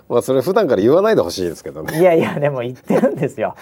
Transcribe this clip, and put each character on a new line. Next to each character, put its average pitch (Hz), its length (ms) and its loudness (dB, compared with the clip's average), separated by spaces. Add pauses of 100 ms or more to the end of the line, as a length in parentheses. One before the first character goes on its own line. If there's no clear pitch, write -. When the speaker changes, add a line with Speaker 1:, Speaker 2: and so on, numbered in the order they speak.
Speaker 1:
ま 120 100 2
あ、 117 40 4
そ 131 120 -2
れ 135 60 4
普 180 140 0
段 214 120 0
か 120 100 2
ら 95 60 0
言 120 120 4
わ 190 80 4
な 220 80 2
い 202 60 2
で 110 60 4
ほ 85 80 -4
し 95 80 -8
い 92 100 -4
で 76 60 -6
す - 100 -16
け 78 60 -12
ど 78 120 -14
ね。 156 160 -6
Speaker 2:
い 170 40 2
や 175 120 6
い 160 60 2
や、 160 200 -4
で 147 100 0
も 131 100 -6
言 123 140 -8
っ - 20 -16
て - 240 -2
る 269 100 2
ん - 60 -4
で 139 120 -2
す - 120 -10
よ。 95 220 -2